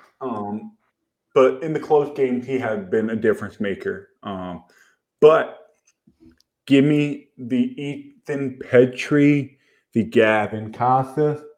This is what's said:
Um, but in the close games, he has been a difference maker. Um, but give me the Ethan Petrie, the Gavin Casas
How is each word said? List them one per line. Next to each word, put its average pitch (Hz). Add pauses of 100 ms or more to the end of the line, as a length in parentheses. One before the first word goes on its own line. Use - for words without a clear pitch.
(200)
Um, 107 (580)
but 131
in 156
the 151
close 147
games, 123
he 131
has 107
been 110
a 113
difference 104
maker. 98 (120)
Um, 92 (580)
but 151 (1040)
give 135
me 147 (100)
the 123
Ethan 139
Petrie, 143 (340)
the 110
Gavin 110
Casas 131 (160)